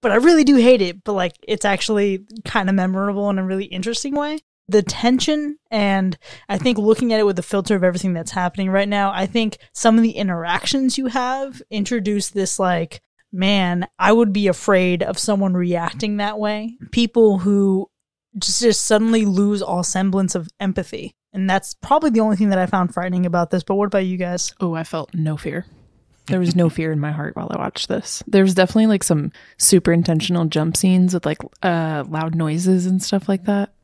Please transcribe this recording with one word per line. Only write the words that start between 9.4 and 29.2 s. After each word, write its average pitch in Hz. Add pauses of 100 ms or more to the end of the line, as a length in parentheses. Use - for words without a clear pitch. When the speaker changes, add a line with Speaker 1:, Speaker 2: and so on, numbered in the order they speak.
Speaker 1:
some 226
of 226
the 226
interactions 190
you 262
have 262
introduce 208
this, 190
like, 175 (320)
man, 185 (120)
I 185
would 226
be 202
afraid 180
of -
someone 196
reacting 175
that 208
way. 214 (140)
People 220
who 196 (500)
just, -
just 233
suddenly 226
lose 202
all 175
semblance 190
of 170 (120)
empathy. 190 (180)
And 190
that's 190
probably 311
the 226
only 214
thing 208
that 190
I 180
found 180
frightening 180
about 170
this. 185
But 196
what 202
about 190
you 185
guys? 180
Speaker 2:
Oh, 175
I 160
felt -
no 156
fear. 156 (640)
There 185
was 175
no 170
fear 160
in 151
my 147
heart 151
while -
I -
watched -
this. -
There 190
was 190
definitely, 190
like, 208
some 151 (260)